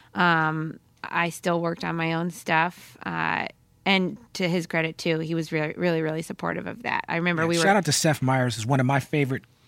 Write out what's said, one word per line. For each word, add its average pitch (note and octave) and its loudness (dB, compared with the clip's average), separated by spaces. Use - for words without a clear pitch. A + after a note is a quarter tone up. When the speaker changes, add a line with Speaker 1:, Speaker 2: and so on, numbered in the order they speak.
Speaker 1:
Um, D#3+ 0
I E3+ -2
still E3+ -2
worked E3+ -4
on E3 -4
my E3 -2
own E3+ -2
stuff. - -2
Uh, E3 -2
and F#3+ 2
to F#3 -2
his E3+ 0
credit, D#3+ -2
too, D#3+ 0
he D#3+ -4
was E3 -2
really, D#3 0
really, E3+ 2
really D#3+ -2
supportive - -6
of - -10
that. - -2
I - -2
remember E3+ 0
Speaker 2:
Yeah, E3 4
Speaker 1:
we E3+ 2
were E3 2
Speaker 2:
shout G3 6
out F#3+ 2
to D3 2
Seth - 2
Meyers, B2+ 2
is A2 -6
one C3+ 2
of B2+ 2
my C#3 2
favorite C3+ -2